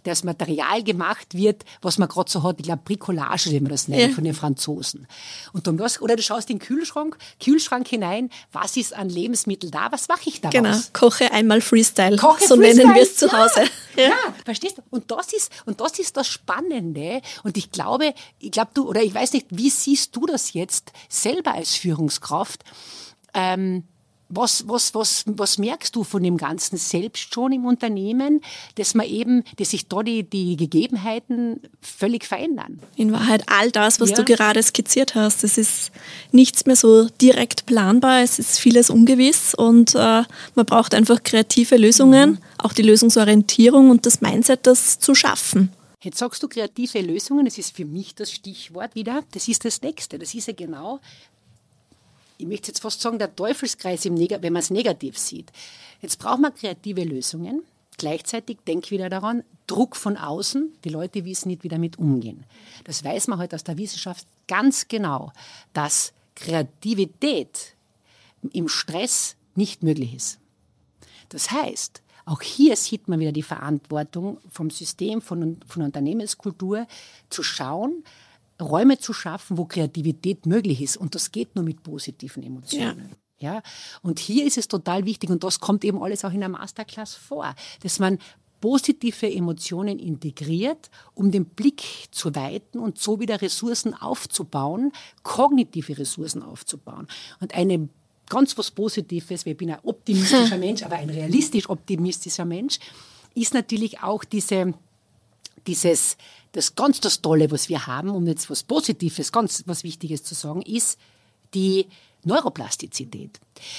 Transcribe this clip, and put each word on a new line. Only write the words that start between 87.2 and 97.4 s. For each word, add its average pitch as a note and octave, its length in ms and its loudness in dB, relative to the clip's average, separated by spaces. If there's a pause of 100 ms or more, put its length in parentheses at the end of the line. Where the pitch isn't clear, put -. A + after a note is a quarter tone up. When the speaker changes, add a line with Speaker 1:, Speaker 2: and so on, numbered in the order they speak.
Speaker 1:
dass - 180 -6
man F#3+ 200 -2 (400)
positive A#3 760 -2
Emotionen F3 640 -6
integriert, E3 920 -8 (260)
um G3 160 0
den F#3 140 -2
Blick - 360 -4 (300)
zu - 240 -8
weiten - 440 -10
und A3 200 -8
so G#3 220 -4
wieder A3 200 -6
Ressourcen A3 520 -6
aufzubauen, F3+ 960 -6 (320)
kognitive A#3 720 0
Ressourcen D3 460 -10
aufzubauen. - 640 -16 (320)
Und - 160 -12